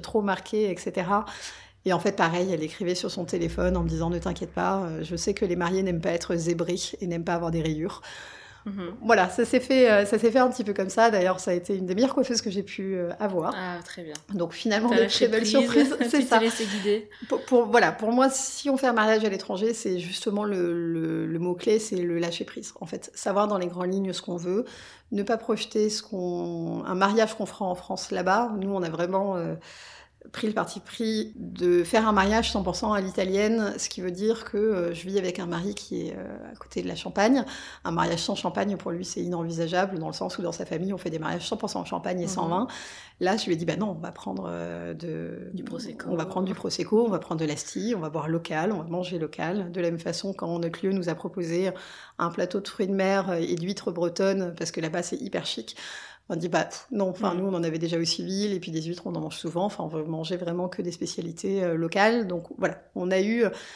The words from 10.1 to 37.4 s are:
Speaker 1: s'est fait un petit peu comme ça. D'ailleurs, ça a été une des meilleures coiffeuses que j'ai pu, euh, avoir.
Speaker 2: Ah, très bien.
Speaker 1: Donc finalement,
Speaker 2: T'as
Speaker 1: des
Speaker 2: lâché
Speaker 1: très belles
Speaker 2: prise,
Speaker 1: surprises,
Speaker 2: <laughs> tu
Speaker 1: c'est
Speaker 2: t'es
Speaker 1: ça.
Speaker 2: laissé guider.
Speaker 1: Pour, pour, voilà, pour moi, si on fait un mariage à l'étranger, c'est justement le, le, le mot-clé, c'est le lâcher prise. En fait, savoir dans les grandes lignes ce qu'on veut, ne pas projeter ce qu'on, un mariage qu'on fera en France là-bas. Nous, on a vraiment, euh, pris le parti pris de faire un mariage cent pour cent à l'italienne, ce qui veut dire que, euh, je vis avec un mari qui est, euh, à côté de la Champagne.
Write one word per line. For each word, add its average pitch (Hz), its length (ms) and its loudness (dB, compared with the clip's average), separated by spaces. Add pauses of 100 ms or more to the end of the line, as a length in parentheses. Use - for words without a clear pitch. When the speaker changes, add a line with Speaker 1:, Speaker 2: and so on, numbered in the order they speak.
Speaker 1:
s'est 226 120 6
fait 233 60 6
un 254 120 8
petit 247 160 -2
peu 208 80 0
comme 196 160 -2
ça. 226 200 8
D'ailleurs, 185 300 4
ça 185 120 0
a - 20 4
été 175 240 0
une 185 80 -2
des 180 100 -2
meilleures 262 180 4
coiffeuses 247 280 2
que 214 100 -2
j'ai 196 100 -2
pu, 190 340 -4
euh, 175 220 -2
avoir. 190 400 0
Speaker 2:
Ah, 180 280 -6
très - 180 -12
bien. 156 100 -10 (200)
Speaker 1:
Donc 170 200 0
finalement, 220 360 2
Speaker 2:
T'as 240 80 4
Speaker 1:
des - 60 10
Speaker 2:
lâché 202 260 4
Speaker 1:
très - 20 -2
belles 220 120 4
Speaker 2:
prise, 214 80 2
Speaker 1:
surprises, 269 460 6
Speaker 2:
<laughs> - 40 2
tu 240 80 0
Speaker 1:
c'est 294 100 6
Speaker 2:
t'es 254 60 6
Speaker 1:
ça. 233 140 6
Speaker 2:
laissé 226 260 2
guider. 208 440 0 (200)
Speaker 1:
Pour, 269 160 0
pour, 240 220 6
voilà, 208 260 6
pour 220 180 -2
moi, 254 180 6
si - 400 -4
on 269 60 4
fait 262 120 2
un 240 60 4
mariage 220 300 6
à 220 60 2
l'étranger, 196 440 0
c'est 190 240 -2
justement 190 460 -2
le, 180 300 2
le, 165 520 0
le 165 140 -2
mot-clé, 180 400 2
c'est 214 160 -4
le 175 240 0
lâcher 170 240 -2
prise. - 380 -12
En - 40 -10
fait, - 300 -10
savoir 208 320 2
dans 208 100 0
les 180 100 -2
grandes 180 260 -2
lignes 196 180 0
ce 170 100 -6
qu'on 175 160 -6
veut, 180 280 -2 (480)
ne 202 100 0
pas 220 140 0
projeter 214 520 0
ce 214 140 -4
qu'on, 175 800 -4
un 185 100 -2
mariage 208 420 4
qu'on 208 80 -4
fera - 200 -8
en 180 100 0
France - 360 -6
là-bas. 190 480 2
Nous, 190 100 -2
on 196 140 0
a 165 60 -2
vraiment, 185 480 0
euh, 165 180 -4 (800)
pris - 140 -4
le 214 60 0
parti - 280 -4
pris 220 560 -4
de 175 460 4
faire 220 240 4
un 220 40 6
mariage 208 400 4
cent 208 100 0
pour 180 140 0
cent 214 160 0
à 208 80 2
l'italienne, 202 800 2
ce - 100 -4
qui - 140 -10
veut 180 100 -4
dire 214 320 0
que, - 140 -6
euh, 190 360 2
je 170 140 -10
vis 190 100 0
avec 180 220 -2
un 185 60 -6
mari 175 280 -2
qui - 340 -6
est, - 80 -8
euh, 190 360 -12
à 226 60 -16
côté - 260 -8
de 180 60 -4
la 170 80 -4
Champagne. 220 480 4 (400)